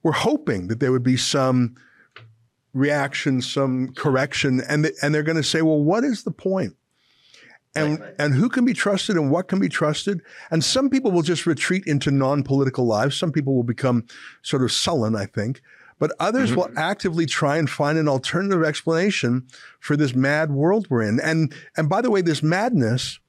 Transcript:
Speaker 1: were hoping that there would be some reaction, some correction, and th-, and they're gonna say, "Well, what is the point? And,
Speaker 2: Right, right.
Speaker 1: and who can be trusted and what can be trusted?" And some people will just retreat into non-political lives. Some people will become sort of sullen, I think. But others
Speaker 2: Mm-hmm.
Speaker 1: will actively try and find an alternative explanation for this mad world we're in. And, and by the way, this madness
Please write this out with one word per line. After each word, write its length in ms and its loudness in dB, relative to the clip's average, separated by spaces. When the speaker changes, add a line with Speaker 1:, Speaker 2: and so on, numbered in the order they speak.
Speaker 1:
were 80 2
hoping 560 0
that 120 -4
there 120 2
would 120 2
be 140 4
some 580 2
reaction, 680 0
some 520 -2
correction, 760 0
and 180 0
th-, 160 -2
and 140 0
they're 80 0
gonna 200 -2
say, 180 0
"Well, 200 4
what 220 2
is 200 -2
the 80 -6
point? 440 -4
And, 220 0
Speaker 2:
Right, 80 -16
right. 120 -18
Speaker 1:
and 160 2
who 140 4
can 160 2
be 80 2
trusted 420 0
and 160 2
what 160 0
can 120 0
be 100 0
trusted?" 520 -2
And 120 2
some 260 0
people 220 2
will 100 2
just 240 -2
retreat 420 0
into 240 0
non-political 760 0
lives. 300 2
Some 160 -2
people 240 0
will 80 2
become 420 0
sort 220 -2
of 80 0
sullen, 440 0
I 100 -4
think. 360 -6
But 220 -2
others 320 0
Speaker 2:
Mm-hmm. 80 0
Speaker 1:
will 160 -2
actively 500 -2
try 320 -2
and 120 0
find 280 0
an 120 2
alternative 540 0
explanation 840 0
for 160 -2
this 180 0
mad 380 2
world 380 0
we're 140 2
in. 180 0
And, 320 0
and 100 0
by 140 2
the 100 0
way, 100 4
this 220 0
madness 840 0